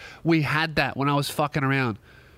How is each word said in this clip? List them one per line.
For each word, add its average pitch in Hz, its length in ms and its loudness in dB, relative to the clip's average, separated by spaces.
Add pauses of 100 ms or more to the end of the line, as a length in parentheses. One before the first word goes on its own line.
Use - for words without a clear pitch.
(220)
we 160 200 4
had 151 340 -2
that 139 200 0
when 139 120 0
I 143 60 2
was 143 160 0
fucking 147 340 -2
around. 135 340 2 (400)